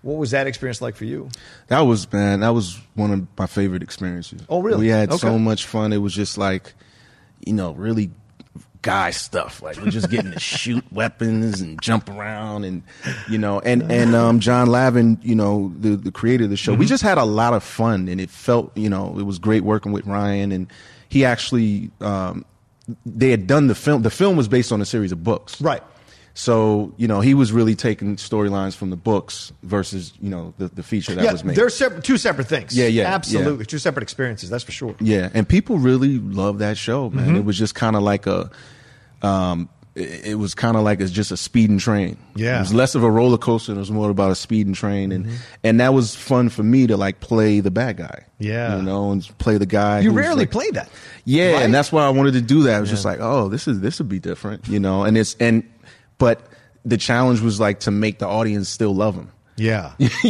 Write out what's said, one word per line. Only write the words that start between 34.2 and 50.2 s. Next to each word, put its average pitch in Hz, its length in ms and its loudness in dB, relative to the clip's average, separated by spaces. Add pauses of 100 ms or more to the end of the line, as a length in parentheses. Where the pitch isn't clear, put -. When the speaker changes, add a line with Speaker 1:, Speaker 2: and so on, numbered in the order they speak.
Speaker 1:
that's 120 140 -6
for - 80 -16
sure. 113 280 -10
Speaker 2:
Yeah, 104 340 2
and 110 140 0
people 190 300 2
really 131 420 2
love 101 400 -2
that 104 180 -2
show, 123 340 -4
man. 131 160 0
Speaker 1:
Mm-hmm. 160 100 4
Speaker 2:
It 202 80 0
was 101 120 0
just 107 180 -2
kinda 110 240 0
like 101 260 0
a, 92 240 -2 (720)
um, 90 480 -2 (240)
it, 82 320 -10
it 107 140 -6
was 101 160 -4
kinda 113 260 2
like 104 200 2
it's 95 100 -2
just 104 200 -2
a 92 60 -6
speeding 107 400 4
train. 95 400 0 (160)
Speaker 1:
Yeah. 117 240 -2
Speaker 2:
It 107 40 0
was 95 120 0
less 127 220 4
of 120 80 2
a 113 80 6
roller 117 260 6
coaster, 113 340 0
and 101 60 -4
it 98 40 -4
was 98 100 -6
more 107 180 0
about 98 220 2
a 90 40 2
speeding 104 380 0
train, 98 380 -2
and, 101 160 -4
Speaker 1:
Mm-hmm. 117 80 -8 (280)
Speaker 2:
and 110 180 6
that 131 120 4
was 127 220 2
fun 123 340 2
for 107 140 -4
me 123 240 4
to, 110 100 2
like, 98 220 -2
play 107 400 2
the 98 100 0
bad 110 280 -2
guy. - 280 -14 (140)
Speaker 1:
Yeah. 107 380 -4
Speaker 2:
You 95 40 -2
know, 101 300 -2
and 95 120 -2 (140)
play 107 220 2
the 101 80 0
guy 104 320 2
Speaker 1:
You 214 100 6
Speaker 2:
who's, 220 80 2
Speaker 1:
rarely 302 240 0